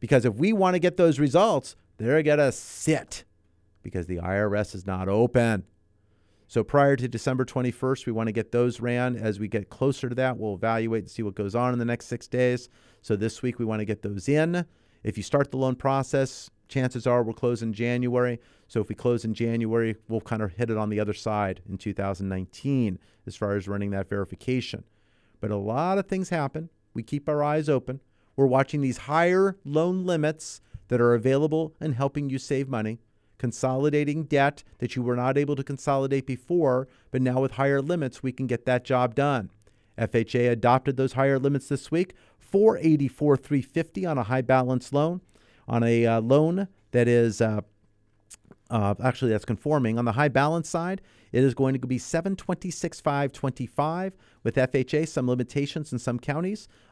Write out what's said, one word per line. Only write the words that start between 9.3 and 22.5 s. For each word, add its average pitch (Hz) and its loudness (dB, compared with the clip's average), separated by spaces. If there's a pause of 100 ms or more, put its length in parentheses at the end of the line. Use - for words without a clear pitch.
we 104 -6
get 104 -4
closer 135 -2
to 123 -6
that, 131 0
we'll 104 -4
evaluate 113 -2
and - -16
see - -8
what 101 -4
goes 101 -4
on 123 0
in 123 -2
the 120 -2
next 117 -4
six - -10
days. 123 0 (320)
So 107 0
this 107 -4
week, 123 -4
we 117 -2
want 110 -2
to 104 -4
get 104 -4
those 101 -6
in. 165 2 (380)
If 107 -4
you 101 -6
start 139 0
the 131 -6
loan 131 0
process, 135 -2 (200)
chances 127 -4
are 123 4
we'll 113 -4
close 120 -2
in 113 -4
January. 123 0 (280)
So 113 -2
if 101 -4
we 104 -8
close 120 0
in 110 -2
January, 113 0 (120)
we'll 110 -4
kind 110 -4
of 101 -4
hit 117 -4
it 110 -2
on 107 -2
the 104 -2
other 104 0
side 104 -4
in 95 -8
two 101 -6
thousand 98 -4
nineteen 95 -2 (280)